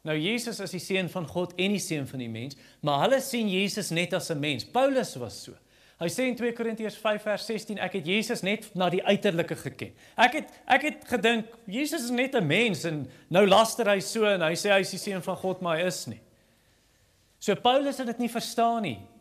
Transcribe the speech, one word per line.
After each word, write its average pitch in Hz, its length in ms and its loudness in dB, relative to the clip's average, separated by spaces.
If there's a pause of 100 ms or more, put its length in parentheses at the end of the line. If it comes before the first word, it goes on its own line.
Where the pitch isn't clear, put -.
Nou, 156 160 -2
Jesus 220 420 -2
is 190 120 -8
die 185 80 -6
Seun 190 300 -2
van 170 180 -6
God 175 280 -4
en 196 160 0
die 202 80 0
Seun 147 280 -4
van 135 120 -10
die 120 100 -6
Mens, 113 260 -8 (260)
maar 143 200 2
hulle 247 200 4
sien 233 280 0
Jesus 190 400 0
net 170 240 0
as 175 180 -2
'n 156 80 -2
mens. 143 240 -2
Paulus 262 520 0
was - 280 -10
so. - 100 -16 (460)
Hy 170 80 -2
sê 247 200 0
in 247 80 0
twee 240 180 -2
Korintiërs 226 440 -4
vyf 214 240 0
vers 208 240 -2
sestien, 214 320 -6
"Ek 185 160 -4
het 185 120 -6
Jesus 208 360 0
net 208 320 -2
na 180 160 2
die 185 140 0
uiterlike 190 520 2
geken. - 360 -10 (260)
Ek 247 160 6
het, 294 160 -6 (160)
ek 269 160 4
het - 240 -4
gedink, 226 400 0 (220)
Jesus 254 360 -2
is 240 60 -6
net 262 260 0
'n 196 120 4
mens 175 380 2
en 151 260 -4 (180)
nou 185 160 8
laster 220 400 6
hy 202 140 4
so 220 240 -2
en 202 180 4
hy 160 120 2
sê 175 160 -2
hy 196 100 6
is 185 120 0
die 190 60 -8
Seun 190 240 -6
van 185 140 -4
God, 185 260 -4
maar 170 160 0
hy 175 80 0
is 180 220 -4
nie." 113 140 -10 (1160)
So 202 160 2
Paulus 269 420 2
het 262 100 -4
dit 233 120 -4
nie 240 100 0
verstaan 233 520 0
nie. 123 180 -4 (220)